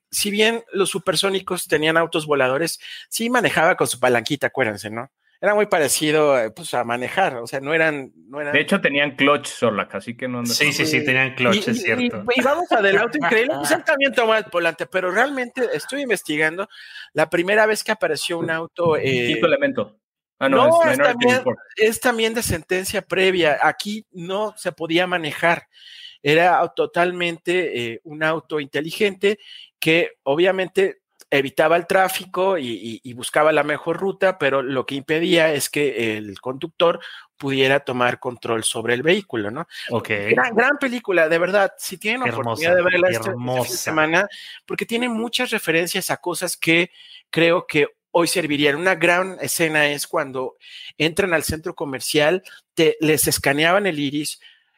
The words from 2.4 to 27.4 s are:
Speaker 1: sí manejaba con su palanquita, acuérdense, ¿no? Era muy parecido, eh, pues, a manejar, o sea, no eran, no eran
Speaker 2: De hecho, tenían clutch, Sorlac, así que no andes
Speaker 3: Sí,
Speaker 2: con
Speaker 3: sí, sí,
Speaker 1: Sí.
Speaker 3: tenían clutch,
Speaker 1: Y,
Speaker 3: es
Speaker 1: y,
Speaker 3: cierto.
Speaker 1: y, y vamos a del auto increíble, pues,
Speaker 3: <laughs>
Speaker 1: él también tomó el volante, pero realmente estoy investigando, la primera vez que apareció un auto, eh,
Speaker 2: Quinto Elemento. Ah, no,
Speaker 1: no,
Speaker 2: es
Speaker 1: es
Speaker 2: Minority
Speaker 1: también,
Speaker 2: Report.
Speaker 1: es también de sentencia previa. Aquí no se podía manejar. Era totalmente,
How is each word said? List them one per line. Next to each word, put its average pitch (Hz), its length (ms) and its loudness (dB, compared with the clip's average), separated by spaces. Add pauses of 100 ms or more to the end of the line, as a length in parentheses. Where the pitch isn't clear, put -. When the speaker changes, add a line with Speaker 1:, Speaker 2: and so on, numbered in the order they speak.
Speaker 1:
sí 233 220 -4
manejaba 180 460 2
con 151 100 0
su 127 120 -4
palanquita, 127 500 0
acuérdense, 110 420 -2
¿no? 117 200 -10 (300)
Era 208 160 2
muy 208 100 2
parecido, 151 720 2
eh, 113 140 -2
pues, - 200 -14
a 123 120 0
manejar, 123 540 -2
o 117 100 -12
sea, 143 100 -6
no 139 160 -4
eran, 151 380 0 (160)
no 139 120 -10
eran 147 120 -6
Speaker 2:
De 143 80 2
hecho, 175 200 0
tenían 143 360 0
clutch, 143 300 4
Sorlac, 104 500 -2
así 117 200 -12
que 131 120 -8
no 123 100 -6
andes 120 180 -4
Speaker 3:
Sí, 147 100 2
Speaker 2:
con 147 80 0
Speaker 3:
sí, 151 120 0
sí, 156 140 0
Speaker 1:
Sí. - 40 -2
Speaker 3:
tenían 131 300 2
clutch, 127 320 2
Speaker 1:
Y, - 40 0
Speaker 3:
es - 80 0
Speaker 1:
y, - 20 -8
Speaker 3:
cierto. 240 520 -2
Speaker 1:
y, 254 80 0
y - 40 4
vamos 320 260 0
a 254 100 2
del 196 160 4
auto 233 220 0
increíble, 226 380 2
pues, 285 140 -2
Speaker 3:
<laughs> - 20 2
Speaker 1:
él 320 100 0
también 277 320 0
tomó 220 220 4
el 214 160 0
volante, 170 340 -2
pero 185 240 -2
realmente 254 520 -2 (100)
estoy 262 300 -6
investigando, 170 640 -2 (440)
la 160 160 0
primera 196 380 2
vez 214 160 -2
que - 80 -4
apareció 170 480 -4
un 165 120 -4
auto, 165 460 -2
eh, 123 360 0
Speaker 2:
Quinto 113 140 2
Elemento. 139 520 -2 (400)
Ah, 269 100 0
no, 247 200 4
Speaker 1:
no, 330 160 6
Speaker 2:
es 302 80 4
Speaker 1:
es 262 60 2
Speaker 2:
Minority 285 140 4
Speaker 1:
también, 240 260 4
Speaker 2:
Report. - 200 -4 (160)
Speaker 1:
es 220 260 2
también 226 340 2
de 233 100 -2
sentencia 185 580 -2
previa. 175 600 2
Aquí 202 500 -2
no 190 440 -6
se - 140 -8
podía 165 380 0
manejar. 165 600 0 (540)
Era 160 420 4 (100)
totalmente, 170 1200 -2